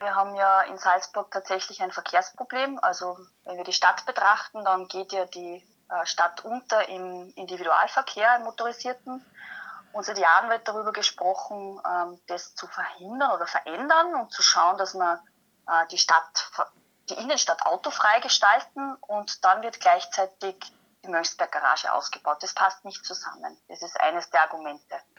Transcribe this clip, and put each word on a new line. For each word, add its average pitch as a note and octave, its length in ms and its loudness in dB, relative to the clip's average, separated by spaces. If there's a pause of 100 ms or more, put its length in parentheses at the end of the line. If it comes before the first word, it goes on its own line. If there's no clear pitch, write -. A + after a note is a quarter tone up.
Wir G3+ 140 -2
haben G3 200 0
ja G3 300 6
in F#3+ 120 -8
Salzburg F#3+ 540 0
tatsächlich F#3+ 500 -6
ein F#3 120 -4
Verkehrsproblem. B3+ 880 -4
Also F3+ 340 -2 (280)
wenn F3+ 120 -12
wir F3+ 80 -8
die F#3 80 -8
Stadt - 320 2
betrachten, G#3 640 0
dann F#3 220 2
geht F#3+ 240 -8
ja F#3 120 -2
die, F3 380 -12 (260)
äh, F3 160 -4
Stadt - 400 0
unter A3 460 0
im F#3 460 -10
Individualverkehr, F#3 1000 2
im A#3+ 60 -4
motorisierten. A#3+ 840 -8 (680)
Und G#3 100 -6
seit G3+ 140 -6
Jahren F#3 320 6
wird A3+ 180 -2
darüber G#3+ 240 -4
gesprochen, G3 920 -4
ähm, F3 400 -4
das F3 280 -10
zu F3+ 120 -12
verhindern G3 640 -4
oder F3 160 -2
verändern E4 680 0
und A#3+ 160 -6
zu - 120 -6
schauen, F3 340 6
dass F#3+ 160 -2
man F3 260 0 (480)
äh, E3 240 2
die F3+ 80 -2
Stadt, - 520 2 (580)
die - 60 -8
Innenstadt - 520 -2
autofrei A3+ 540 2
gestalten C4+ 720 4 (120)
und G#3 380 -4
dann G3 180 6
wird A3+ 180 -8
gleichzeitig F#3+ 760 2 (480)
die F3+ 40 -14
Mönchsberg-Garage D#3+ 840 0
ausgebaut. - 500 -2
Das F#3+ 120 -8
passt - 300 0
nicht G3 200 -14
zusammen. - 540 -12 (100)
Das - 140 -16
ist - 180 -6
eines E3+ 300 0
der D#3+ 120 6
Argumente. D#3 540 -6 (220)